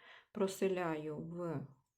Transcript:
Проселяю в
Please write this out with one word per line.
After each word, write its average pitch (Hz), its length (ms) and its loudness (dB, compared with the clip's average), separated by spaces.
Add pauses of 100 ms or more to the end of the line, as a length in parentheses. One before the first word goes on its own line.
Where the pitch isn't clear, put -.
(320)
Проселяю 180 840 2
в 165 500 -4 (300)